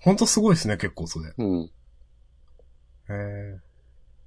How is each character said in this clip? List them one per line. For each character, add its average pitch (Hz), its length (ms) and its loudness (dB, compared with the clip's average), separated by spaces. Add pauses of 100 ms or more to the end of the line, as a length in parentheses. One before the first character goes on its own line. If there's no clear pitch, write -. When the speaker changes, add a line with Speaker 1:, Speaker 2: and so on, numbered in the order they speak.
Speaker 1:
ほ 180 100 6
ん 196 40 4
と 226 100 4
す - 140 2
ご 214 120 6
い - 20 6
っ - 20 4
す - 120 0
ね、 104 80 0
結 95 180 -6
構 82 120 -8
そ 80 140 -10
れ。 80 160 -12
Speaker 2:
う 123 60 -2
ん。 87 300 -2 (1400)
Speaker 1:
へ - 20 -6
ー。 101 480 -8 (680)